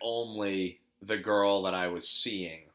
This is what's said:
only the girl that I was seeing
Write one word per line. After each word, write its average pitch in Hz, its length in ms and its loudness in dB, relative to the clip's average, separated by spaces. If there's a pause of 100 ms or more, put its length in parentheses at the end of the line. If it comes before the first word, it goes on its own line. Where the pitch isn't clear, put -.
only 104 800 -2 (200)
the 107 160 -2
girl 101 460 4
that 92 120 0
I 90 140 -2
was 87 180 -2
seeing 87 580 0 (100)